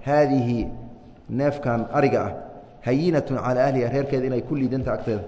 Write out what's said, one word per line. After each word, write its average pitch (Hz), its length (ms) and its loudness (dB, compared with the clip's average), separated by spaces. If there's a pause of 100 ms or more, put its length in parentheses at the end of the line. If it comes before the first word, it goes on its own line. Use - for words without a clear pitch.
haadihi 131 640 2 (640)
neefkan 120 600 0
ariga 135 320 2
ah, 101 100 -4 (540)
hayinatun 143 560 2
calaa 127 240 2
ahliha, 131 240 2
reerkeeda 135 360 0
inay 127 200 0
ku 156 80 -2
liidanta 131 400 -2
agteeda 107 340 -2